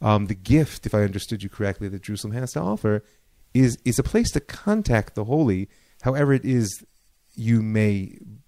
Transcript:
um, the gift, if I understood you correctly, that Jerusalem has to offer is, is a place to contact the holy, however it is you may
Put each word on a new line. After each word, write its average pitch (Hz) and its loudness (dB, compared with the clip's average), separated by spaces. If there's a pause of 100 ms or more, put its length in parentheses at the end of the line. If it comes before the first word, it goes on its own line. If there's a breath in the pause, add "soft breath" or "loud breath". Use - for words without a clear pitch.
um, 104 2
the 95 -4
gift, 135 0
if - -2
I 104 2
understood 101 -4
you 98 -10
correctly, 101 -6
that 92 -10
Jerusalem 104 -8
has 123 -6
to 151 -6
offer 165 0 (520 soft breath)
is, 127 4
is 123 0
a 135 0
place - 0
to 147 -2
contact 202 -2
the 107 -4
holy, 110 2 (340 soft breath)
however 139 2
it 135 2
is 120 0 (540)
you 113 2
may 107 0 (300)